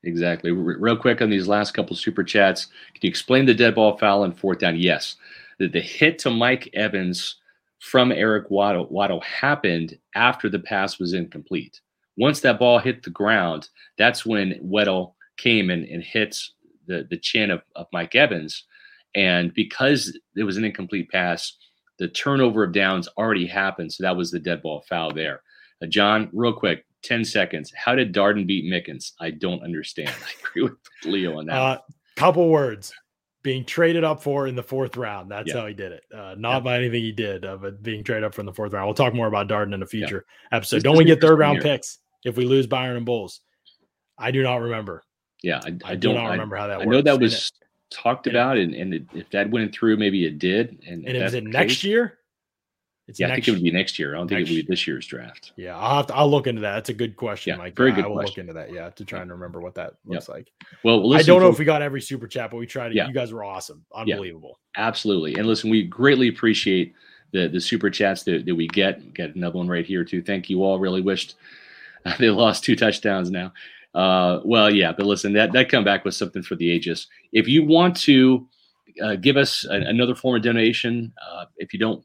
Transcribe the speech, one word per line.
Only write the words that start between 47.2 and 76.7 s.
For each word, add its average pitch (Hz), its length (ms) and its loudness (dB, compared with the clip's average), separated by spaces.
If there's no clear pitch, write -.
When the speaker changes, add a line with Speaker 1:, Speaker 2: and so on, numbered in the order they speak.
Speaker 1:
was 110 120 4
Speaker 2:
it, - 180 -6
Speaker 1:
talked - 380 -4
Speaker 2:
and 120 80 -2
it, - 20 4
Speaker 1:
about, 123 200 2
and, 85 180 0
and 90 180 -6
it, 76 80 -6
if 87 180 -14
that 101 200 -2
went 110 240 -2
through, 110 220 4
maybe 98 280 2
it 76 140 -4
did. 98 480 0
And 170 180 -14
Speaker 2:
and 127 40 -10
Speaker 1:
if - 0 -
Speaker 2:
it 127 60 -6
was 113 180 -2
Speaker 1:
that's - 20 -4
Speaker 2:
in 117 120 -6
Speaker 1:
the 110 40 -10
Speaker 2:
next 127 240 0
Speaker 1:
case, - 100 -6
Speaker 2:
year? 220 340 0
It's - 100 -18
Speaker 1:
yeah, 90 80 0
I - 40 -2
Speaker 2:
next 127 160 -2
Speaker 1:
think - 20 4
it 104 100 2
would 85 60 -2
be 85 80 4
next 95 260 -2
year. 73 160 -6
I 80 40 -8
don't 87 100 -8
think 101 100 -2
it - 40 0
Speaker 2:
next 80 80 -4
Speaker 1:
would 82 40 0
be 80 60 0
Speaker 2:
year. 73 80 -8
Speaker 1:
this 90 180 -2
year's 65 200 -8
draft. - 500 -18
Speaker 2:
Yeah, 90 200 -14
I'll 117 200 0
have 143 100 0
to, - 80 -10
I'll 143 160 4
look 139 160 2
into 113 160 -4
that. 101 120 -4
That's 110 160 -8
a 113 40 -8
good 110 220 -6
question, 104 340 -8
Speaker 1:
Yeah, - 80 -4
Speaker 2:
Mike. 87 180 -14
Speaker 1:
very 127 140 4
Speaker 2:
Uh, 98 60 -2
Speaker 1:
good 98 80 0
Speaker 2:
I - 40 -4
will 104 60 -6
Speaker 1:
question. 90 320 -8
Speaker 2:
look 85 40 -16
into - 100 -16
that, 78 120 -14
yeah, 87 180 -14
to - 140 -18
try 95 140 -12
Speaker 1:
Yeah. 92 40 -12
Speaker 2:
and 90 100 -16
remember 90 280 -14
what 87 140 -14
that 87 200 -12
Speaker 1:
Yeah. 90 80 -8
Speaker 2:
looks - 140 -10
like. - 240 -18
Speaker 1:
Well, 117 160 6
Speaker 2:
I - 20 0
Speaker 1:
listen, 147 240 6
Speaker 2:
don't 180 140 10
know 185 80 8
Speaker 1:
folks, - 80 6
Speaker 2:
if - 20 -4
we 151 60 -2
got 151 180 2
every 139 180 -6
super 113 280 -10
chat, 120 240 -8
but 117 60 -12
we 117 80 -10
tried 120 240 -10
to, 113 40 -6
Speaker 1:
Yeah. 107 140 0
Speaker 2:
you 131 40 -10
guys 120 200 -4
were 113 100 -10
awesome. 95 500 -12
Speaker 1:
Yeah. 110 220 -4
Speaker 2:
Unbelievable. 82 460 -12
Speaker 1:
Absolutely. 101 580 -2
And 107 140 0
listen, 110 200 0
we 110 140 4
greatly 127 460 2
appreciate 104 640 0
the, 90 160 0
the 87 120 -2
super 101 300 -2
chats 98 320 0
that, 82 240 -2
that 90 80 -2
we 82 140 -2
get. - 460 -2
Got 80 200 -10
another 87 240 -6
one 90 100 -4
right 87 160 -2
here, 90 200 -4
too. 87 180 -6
Thank 95 260 -6
you 92 140 0
all. 95 160 2
Really 95 240 -2
wished 95 320 -4
<laughs> - 160 -6
they 117 100 6
lost 107 320 2
two 123 140 2
touchdowns 98 560 0
now. 92 200 -8
Uh, 92 500 2
well, 107 280 6
yeah, 92 180 4
but 98 140 -4
listen, 101 300 0
that, 107 180 4
that 123 160 4
comeback 101 360 2
was 92 120 -2
something 92 260 -6
for 90 140 -8
the 85 140 0